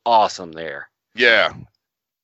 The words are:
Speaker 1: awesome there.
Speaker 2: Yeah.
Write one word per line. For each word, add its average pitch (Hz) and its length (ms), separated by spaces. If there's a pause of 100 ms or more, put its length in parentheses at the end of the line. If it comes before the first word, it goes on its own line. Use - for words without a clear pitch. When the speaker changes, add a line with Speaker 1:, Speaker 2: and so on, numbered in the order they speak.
Speaker 1:
awesome 98 480
there. 78 380 (240)
Speaker 2:
Yeah. 110 380 (720)